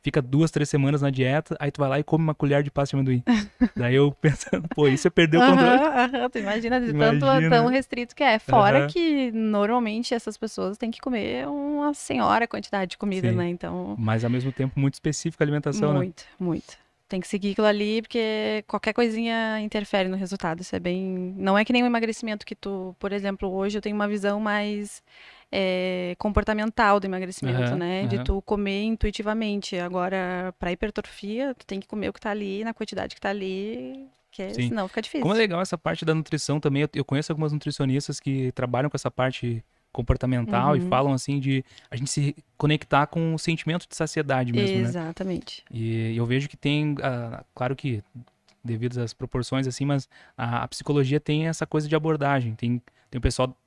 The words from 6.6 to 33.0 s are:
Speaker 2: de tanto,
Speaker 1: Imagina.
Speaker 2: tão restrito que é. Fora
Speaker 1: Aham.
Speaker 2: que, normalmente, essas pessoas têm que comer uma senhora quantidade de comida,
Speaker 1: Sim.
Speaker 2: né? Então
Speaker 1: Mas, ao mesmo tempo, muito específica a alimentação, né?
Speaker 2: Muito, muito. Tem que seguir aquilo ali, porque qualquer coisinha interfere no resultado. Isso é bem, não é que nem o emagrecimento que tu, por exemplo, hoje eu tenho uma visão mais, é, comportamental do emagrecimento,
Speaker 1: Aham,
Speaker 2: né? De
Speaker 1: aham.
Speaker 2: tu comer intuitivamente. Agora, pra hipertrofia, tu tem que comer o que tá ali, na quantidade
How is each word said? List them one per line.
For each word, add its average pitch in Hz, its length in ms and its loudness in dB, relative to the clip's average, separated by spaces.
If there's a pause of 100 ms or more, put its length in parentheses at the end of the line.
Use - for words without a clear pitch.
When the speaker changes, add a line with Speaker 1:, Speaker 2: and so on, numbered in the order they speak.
Speaker 2:
de 240 120 0
tanto, - 340 4
Speaker 1:
Imagina. 262 300 6
Speaker 2:
tão 233 120 6
restrito 254 480 -2
que 294 80 0
é. 220 140 6
Fora 214 400 6
Speaker 1:
Aham. 285 100 4
Speaker 2:
que, 285 440 2
normalmente, 220 840 0
essas 220 220 -6
pessoas 190 420 -6
têm 226 120 -4
que - 100 -12
comer 247 480 -4
uma 294 460 -2
senhora 226 540 2
quantidade 196 440 -4
de - 60 -14
comida, 190 320 0
Speaker 1:
Sim. 180 60 2
Speaker 2:
né? 175 120 0
Então 175 500 -6
Speaker 1:
Mas, 113 260 0
ao 117 60 0
mesmo 127 220 0
tempo, 135 260 -4
muito 139 160 2
específica - 480 -4
a - 20 4
alimentação, 147 480 0
né? 143 60 4
Speaker 2:
Muito, - 260 -4 (140)
muito. - 480 -6 (220)
Tem 190 120 -4
que - 80 -12
seguir 202 240 -2
aquilo 214 160 2
ali, 208 340 0
porque 214 640 -2
qualquer 208 260 -4
coisinha 226 680 0
interfere 208 480 -2
no 185 80 -2
resultado. 180 460 -4
Isso - 120 -8
é 180 60 -2
bem, 185 560 -4
não 196 200 2
é 214 80 4
que 240 80 -2
nem 247 120 4
o - 20 2
emagrecimento 226 580 -2
que 214 120 -12
tu, 185 420 -8
por 196 140 -4
exemplo, 196 360 -4
hoje 196 300 -2
eu 196 40 -6
tenho 208 120 -4
uma 208 140 0
visão 202 320 0
mais, 208 640 -4 (500)
é, 185 680 -2
comportamental 214 800 2
do 196 80 0
emagrecimento, 180 540 -2
Speaker 1:
Aham, 123 160 0
Speaker 2:
né? 185 300 -2
De 202 100 0
Speaker 1:
aham. 196 80 -4
Speaker 2:
tu 196 180 0
comer 202 420 -2
intuitivamente. 214 920 -2
Agora, 180 800 -2
pra 180 140 -4
hipertrofia, 220 840 -6
tu - 120 -18
tem 196 120 -8
que 196 80 -10
comer 208 220 -4
o 202 40 -4
que - 80 -18
tá 214 100 -6
ali, 202 340 -6
na 226 100 -6
quantidade 190 400 -8